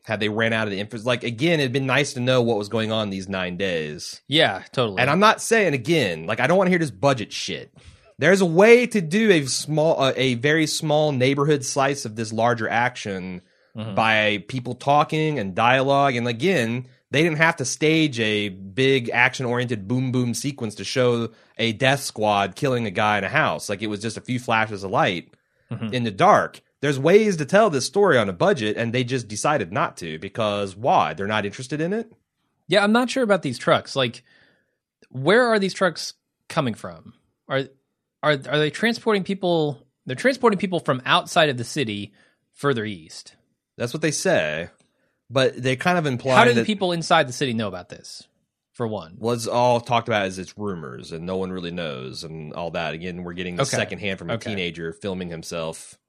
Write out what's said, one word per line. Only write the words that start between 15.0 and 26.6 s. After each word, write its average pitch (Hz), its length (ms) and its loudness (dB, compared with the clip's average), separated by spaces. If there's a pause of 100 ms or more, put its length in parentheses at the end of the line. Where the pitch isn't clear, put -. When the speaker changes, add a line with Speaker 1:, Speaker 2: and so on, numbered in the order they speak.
Speaker 1:
and 98 160 -4
dialogue. 131 640 4
And 120 120 -2
again, 123 600 0 (240)
they 139 100 2
didn't 160 160 2
have 160 200 2
to 135 80 -4
stage 151 540 0
a 107 300 0
big 117 640 0
action-oriented 120 760 0
boom 127 240 0
boom 123 220 0
sequence 120 420 -6
to - 80 -12
show 120 460 0 (260)
a 113 180 0
death 131 280 2
squad 101 540 0
killing 123 320 -2
a 101 40 -6
guy 104 280 2
in 98 40 -4
a 95 60 -2
house. 110 400 0
Like, 101 140 -4
it 110 40 -4
was 104 140 -6
just 110 160 -6
a 95 40 -14
few 127 180 -4
flashes 110 440 0
of 95 60 -6
light 104 460 -2 (360)
Speaker 2:
Mm-hmm. 101 220 -8
Speaker 1:
in 123 100 -2
the 113 80 -2
dark. 113 500 2 (200)